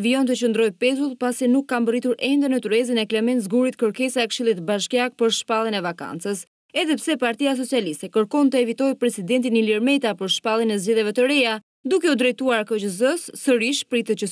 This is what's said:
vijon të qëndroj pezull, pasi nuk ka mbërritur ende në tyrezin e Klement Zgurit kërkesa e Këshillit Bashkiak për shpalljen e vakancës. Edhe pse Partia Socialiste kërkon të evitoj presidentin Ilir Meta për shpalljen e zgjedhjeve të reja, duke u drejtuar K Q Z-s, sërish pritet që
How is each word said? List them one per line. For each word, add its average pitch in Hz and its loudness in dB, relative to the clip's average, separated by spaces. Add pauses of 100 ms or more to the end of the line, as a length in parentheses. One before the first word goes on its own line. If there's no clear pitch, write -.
vijon 254 2
të 247 0
qëndroj 226 2 (100)
pezull, 269 0
pasi 247 -2
nuk 277 2
ka 254 -2
mbërritur 233 0
ende 277 2
në 262 2
tyrezin 233 0
e 214 0
Klement 220 0
Zgurit 247 0
kërkesa 247 -2
e 220 -2
Këshillit 220 -2
Bashkiak 240 -2
për 226 0
shpalljen 220 -2
e 185 -4
vakancës. 175 -6 (320)
Edhe 311 0
pse 311 -2
Partia 262 0
Socialiste 208 -4
kërkon 254 2
të 254 2
evitoj 240 0
presidentin 226 0
Ilir 214 2
Meta 262 2
për 190 -4
shpalljen 226 0
e 202 -2
zgjedhjeve 214 0
të 247 4
reja, 254 2 (320)
duke 330 2
u 269 4
drejtuar 247 0
K 226 -2
Q 202 -2
Z-s, 269 0
sërish 240 0
pritet 226 -2
që 202 -4